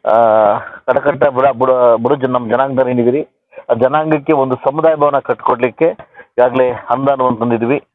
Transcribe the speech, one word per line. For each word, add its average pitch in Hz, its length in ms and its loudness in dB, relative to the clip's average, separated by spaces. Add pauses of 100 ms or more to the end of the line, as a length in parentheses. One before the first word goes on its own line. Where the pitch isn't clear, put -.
ಆ, 110 500 4
ಕಡಕಟ್ಟ 131 680 -2
ಬುಡ, 135 220 0
ಬುಡ, 131 240 0 (320)
ಬುಡ 127 100 0
ಜನ, 127 200 -2
ನಮ್ಮ 123 180 -4
ಜನಾಂಗದವ್ರು 127 400 0
ಏನಿದ್ದೀರಿ, 123 380 0 (420)
ಆ 123 40 2
ಜನಾಂಗಕ್ಕೆ 147 580 0
ಒಂದು 135 220 0
ಸಮುದಾಯ 156 400 0
ಭವನ 143 240 0
ಕಟ್ಕೊಡ್ಲಿಕ್ಕೆ 127 960 -4 (240)
ಈಗಾಗಲೇ 127 320 2
ಅನುದಾನವನ್ನು 127 680 -2
ತಂದಿದ್ದೀವಿ. 117 460 -2 (100)